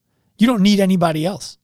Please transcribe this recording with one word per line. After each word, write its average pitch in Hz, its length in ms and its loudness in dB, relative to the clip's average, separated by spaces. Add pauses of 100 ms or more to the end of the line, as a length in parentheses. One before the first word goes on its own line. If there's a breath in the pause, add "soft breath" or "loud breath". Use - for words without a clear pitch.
(380)
you 214 80 2
don't 240 160 0
need 202 160 4
anybody 170 480 0
else. 185 380 -10